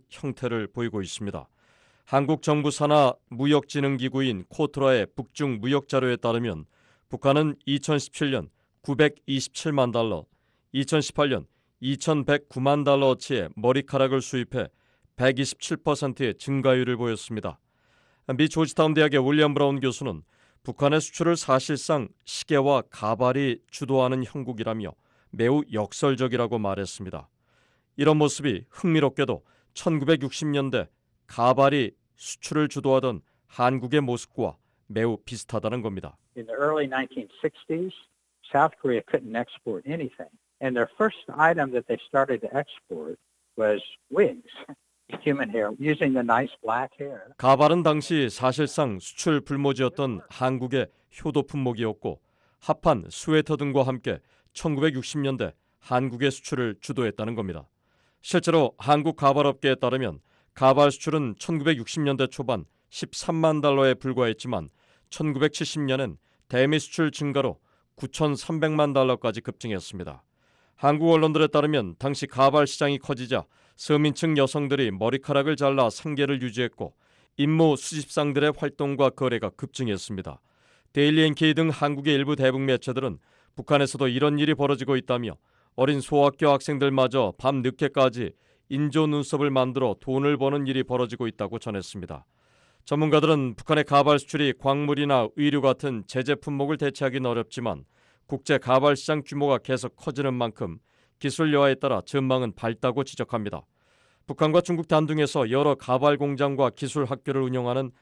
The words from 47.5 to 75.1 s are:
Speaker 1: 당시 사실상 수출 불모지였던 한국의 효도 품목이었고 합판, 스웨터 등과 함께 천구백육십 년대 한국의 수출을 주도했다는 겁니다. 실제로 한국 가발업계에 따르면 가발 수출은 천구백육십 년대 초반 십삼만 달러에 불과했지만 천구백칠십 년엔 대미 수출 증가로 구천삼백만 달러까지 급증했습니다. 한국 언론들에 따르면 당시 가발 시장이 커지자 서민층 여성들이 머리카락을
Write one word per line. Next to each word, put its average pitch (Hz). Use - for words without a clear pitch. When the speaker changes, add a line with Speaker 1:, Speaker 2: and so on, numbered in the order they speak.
Speaker 1:
당시 151
사실상 127
수출 -
불모지였던 135
한국의 127
효도 143
품목이었고 117
합판, 147
스웨터 156
등과 139
함께 123
천구백육십 147
년대 131
한국의 127
수출을 123
주도했다는 113
겁니다. 90
실제로 160
한국 147
가발업계에 139
따르면 123
가발 135
수출은 143
천구백육십 151
년대 135
초반 117
십삼만 160
달러에 139
불과했지만 113
천구백칠십 151
년엔 131
대미 139
수출 151
증가로 139
구천삼백만 151
달러까지 127
급증했습니다. 90
한국 151
언론들에 156
따르면 147
당시 139
가발 139
시장이 143
커지자 123
서민층 151
여성들이 135
머리카락을 135